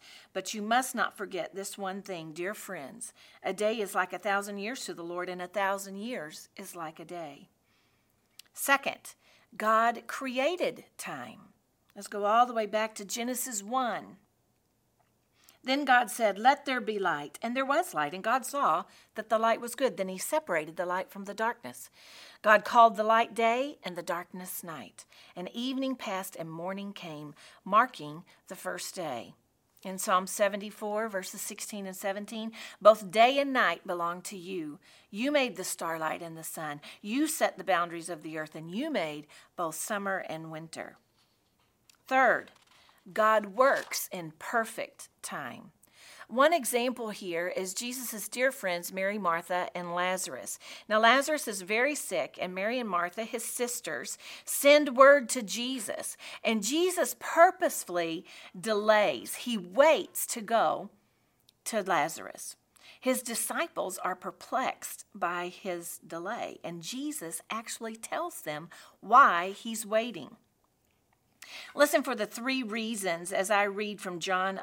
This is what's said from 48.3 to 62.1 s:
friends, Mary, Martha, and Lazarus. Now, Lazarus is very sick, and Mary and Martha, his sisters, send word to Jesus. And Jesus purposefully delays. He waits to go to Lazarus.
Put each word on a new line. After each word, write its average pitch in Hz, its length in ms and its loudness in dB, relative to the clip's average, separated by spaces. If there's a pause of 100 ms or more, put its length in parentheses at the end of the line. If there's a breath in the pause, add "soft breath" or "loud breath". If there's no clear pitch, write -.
friends, 180 420 -4
Mary, 190 240 -2
Martha, 180 580 0
and 175 180 -6
Lazarus. 175 640 -4 (300 loud breath)
Now, 214 120 2
Lazarus 269 480 6
is 196 140 -4
very 233 340 0
sick, 160 460 -4
and 180 140 -6
Mary 214 240 -2
and 233 100 -4
Martha, 175 340 -2
his 226 200 -6
sisters, 175 720 -6 (280 loud breath)
send 285 500 6
word 269 340 10
to 254 140 -2
Jesus. 233 720 -6 (260 loud breath)
And 226 200 0
Jesus 339 560 2
purposefully 185 1080 4 (340 loud breath)
delays. 208 760 2
He 240 220 -4
waits 208 720 4
to - 140 -6
go 185 480 2 (760)
to - 180 -2
Lazarus. 165 720 -2 (440 loud breath)